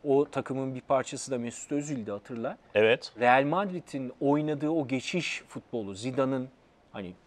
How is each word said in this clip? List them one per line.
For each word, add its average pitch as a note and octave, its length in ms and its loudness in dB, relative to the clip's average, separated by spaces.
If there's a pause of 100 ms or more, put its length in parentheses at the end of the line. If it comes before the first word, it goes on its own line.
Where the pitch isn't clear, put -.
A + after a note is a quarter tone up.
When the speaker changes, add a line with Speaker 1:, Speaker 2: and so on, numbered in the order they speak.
Speaker 1:
o C#3+ 260 4
takımın C3+ 440 -4
bir B2+ 60 -8
parçası C3 500 -2
da C3 80 -2
Mesut A#2+ 340 -8
Özil'di, C#3+ 380 -4
hatırla. A#2 460 -8 (180)
Speaker 2:
Evet. A2 460 4
Speaker 1:
Real B2 240 8
Madrid'in D#3+ 760 -4
oynadığı D3+ 500 2
o D#3 180 0
geçiş C3+ 600 -4
futbolu, G#2+ 460 -8
Zidane'ın C3 540 -2 (440)
hani F#2 200 -10 (140)